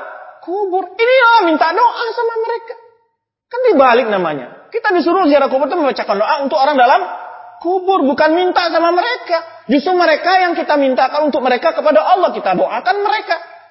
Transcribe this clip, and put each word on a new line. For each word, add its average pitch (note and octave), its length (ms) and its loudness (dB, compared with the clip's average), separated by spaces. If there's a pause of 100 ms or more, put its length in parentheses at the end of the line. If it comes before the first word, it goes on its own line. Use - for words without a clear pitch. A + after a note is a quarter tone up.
(420)
kubur. F#4 400 -4 (160)
Ini A#4 160 4
ya B4 160 4 (160)
minta D#4+ 240 2
doa A4+ 400 0
sama A#4 320 -4
mereka. A4+ 320 -8 (720)
Kan B4 140 -8 (100)
dibalik C4 400 4
namanya. D#3+ 640 -6
Kita G#4+ 160 -2
disuruh E4+ 400 0
ziarah C#4 160 4
kubur C4 240 -2
itu F4 80 -2
membacakan A3+ 400 -2
doa G#3+ 240 0
untuk C#4+ 160 -2
orang C#4+ 160 2
dalam C#4+ 320 4 (560)
kubur. F#4 400 0
Bukan D4+ 320 2
minta F4+ 400 0
sama E4 160 2
mereka. F4+ 800 -4
Justru D4 240 0
mereka F4 480 2
yang E4+ 160 -2
kita D4+ 160 -2
mintakan C#4 560 0
untuk B3+ 160 -2
mereka A#3+ 240 0
kepada C#4 320 2
Allah. E4+ 320 2
Kita F#3+ 240 -2
doakan B3 400 -2
mereka. G4+ 380 -2 (340)